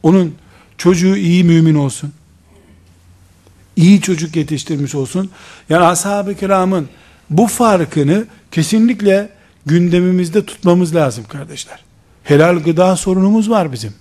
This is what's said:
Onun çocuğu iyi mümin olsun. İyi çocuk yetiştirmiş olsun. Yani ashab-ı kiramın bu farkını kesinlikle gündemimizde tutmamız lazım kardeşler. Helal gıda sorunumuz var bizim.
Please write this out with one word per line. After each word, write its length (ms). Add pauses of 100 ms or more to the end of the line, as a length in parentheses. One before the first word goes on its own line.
Onun 320 (420)
çocuğu 400
iyi 260
mümin 320
olsun. 380 (1600)
İyi 260
çocuk 340
yetiştirmiş 600
olsun. 360 (380)
Yani 160
ashab-ı 500
kiramın 540 (400)
bu 180
farkını 800 (260)
kesinlikle 760 (360)
gündemimizde 800
tutmamız 500
lazım 340
kardeşler. 540 (400)
Helal 360
gıda 360
sorunumuz 540
var 220
bizim. 300